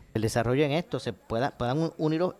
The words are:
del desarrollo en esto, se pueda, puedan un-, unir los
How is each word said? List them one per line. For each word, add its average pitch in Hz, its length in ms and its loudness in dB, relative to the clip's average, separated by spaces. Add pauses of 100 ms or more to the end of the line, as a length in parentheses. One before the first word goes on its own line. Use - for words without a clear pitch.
(140)
del 110 80 -2
desarrollo 120 420 2
en 139 80 2
esto, 156 260 -2
se 120 140 -6
pueda, 117 440 -4
puedan 123 220 -2
un-, 165 200 -2
unir 160 220 0
los 180 200 0